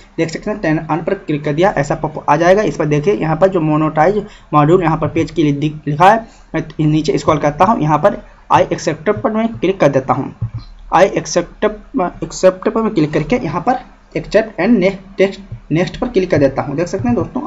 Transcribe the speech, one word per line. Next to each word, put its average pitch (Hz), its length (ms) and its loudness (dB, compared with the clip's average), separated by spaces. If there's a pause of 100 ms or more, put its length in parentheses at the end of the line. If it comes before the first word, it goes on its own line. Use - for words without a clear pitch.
(180)
देख 160 120 -2
सकते - 200 -6
हैं 208 120 -6
turn 156 300 -2
on 165 140 -2
पर 196 80 -2
क्लिक 151 300 -4
कर 151 80 -2
दिया, 175 240 2
ऐसा 143 180 -2
पॉपअप - 360 -4
आ 151 60 4
जाएगा। 180 260 4
इस 196 140 -2
पर 160 100 -2
देखिए 147 280 0
यहाँ 156 220 -2
पर 190 120 4
जो 190 120 -2
monetize 156 640 0 (300)
module 156 280 4
यहाँ 160 140 0
पर 156 120 -2
page 160 220 -2
के 170 120 0
लिए 147 100 2
दिख-, 147 360 -6
लिखा 160 240 6
है, 226 140 0 (280)
मैं 170 80 -2 (180)
नीचे 151 380 2
scroll 156 200 2
करता 147 260 0
हूँ। 226 180 2
यहाँ 151 160 2
पर 208 240 0 (300)
I 160 120 6
accept 165 440 -4
पर 208 220 -2
मैं 220 180 -2
click 190 320 -2
कर 151 80 4
देता 131 260 0
हूँ। - 200 -6 (600)
I 170 140 6
accept, - 600 -2 (560)
accept 185 460 0
पर 226 120 -2
मैं 214 120 -2
click 147 180 2
करके 151 240 0
यहाँ 156 240 -4
पर - 360 -4 (200)
accept 196 440 -2
and 220 200 4
next, 190 600 -2 (320)
next 170 240 0
पर - 120 -6
click 185 220 0
कर 156 80 2
देता 131 240 2
हूँ। 139 140 -8
देख 170 100 -2
सकते 196 220 -4
हैं 240 60 0
दोस्तों 160 320 -4